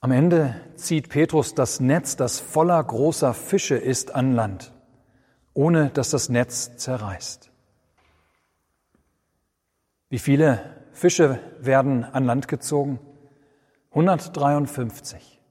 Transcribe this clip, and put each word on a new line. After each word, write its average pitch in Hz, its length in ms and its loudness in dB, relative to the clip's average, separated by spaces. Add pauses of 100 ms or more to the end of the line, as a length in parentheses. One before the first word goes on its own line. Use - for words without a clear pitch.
Am 127 60 2
Ende 147 440 4 (200)
zieht - 340 -4
Petrus 156 460 0
das - 260 -2
Netz, 135 340 0
das 123 240 -2
voller 160 460 2
großer 131 480 0
Fische - 440 -2
ist, 123 380 -2
an 131 200 2
Land, 104 360 -4 (840)
ohne 151 340 4
dass 127 220 -2
das 131 180 -2
Netz - 480 -2
zerreißt. 107 760 -10 (2500)
Wie 127 80 -4
viele 139 420 2 (320)
Fische 156 480 2 (180)
werden 131 460 2
an 131 220 -2
Land 127 220 -2
gezogen? 143 500 -4 (960)
Hundertdreiundfünfzig. 143 1500 -2 (100)